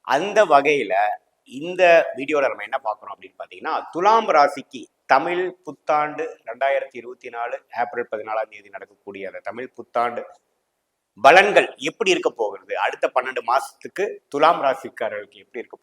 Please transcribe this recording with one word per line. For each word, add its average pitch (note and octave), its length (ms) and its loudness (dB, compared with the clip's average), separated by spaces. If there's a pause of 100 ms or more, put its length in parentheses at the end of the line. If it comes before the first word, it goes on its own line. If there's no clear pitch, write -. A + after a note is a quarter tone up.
அந்த G3 320 0 (140)
வகையில C#3 400 4 (680)
இந்த F3+ 220 -4 (360)
வீடியோல C#3 320 0
நம்ம G#2 180 -10
என்ன C3 180 -6
பார்க்கிறோம் G#2 280 -8
அப்படின்னு F#2 280 -20
பாத்தீங்கன்னா, G#2+ 320 -10 (200)
துலாம் G#3+ 420 2
ராசிக்கு C#3 460 2 (300)
தமிழ் F3 320 0 (200)
புத்தாண்டு D3+ 640 -4 (240)
ரெண்டாயிரத்தி C3+ 520 -2
இருபத்தி B2 340 -18
நாலு B2 200 -6 (260)
ஏப்ரல் A#2 300 -6
பதினாலாம் A2 420 -6
தேதி G2+ 220 -20
நடக்கக்கூடிய G2 540 -16
அந்த F2+ 200 -16
தமிழ் B2 280 -14
புத்தாண்டு A#2+ 460 -4 (1000)
பலன்கள் F3 440 6 (220)
எப்படி G3 260 -2
இருக்க - 240 -2
போகிறது, G2 340 -6 (120)
அடுத்த - 200 -2 (120)
பன்னெண்டு B2 340 -4
மாசத்துக்கு C3+ 540 -4 (280)
துலாம் D#3 320 4
ராசிக்காரர்களுக்கு G#2 760 -6
எப்படி A2+ 180 -14
இருக்க - 200 -20